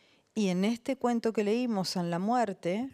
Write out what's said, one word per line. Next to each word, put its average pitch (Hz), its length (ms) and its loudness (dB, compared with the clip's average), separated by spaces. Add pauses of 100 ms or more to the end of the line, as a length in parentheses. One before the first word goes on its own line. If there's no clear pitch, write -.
(340)
Y 214 140 2
en 180 160 2
este 233 320 -2
cuento 233 380 0
que 220 100 0
leímos, 214 460 0
San 175 200 -2
La 170 100 -2
Muerte, 214 760 -2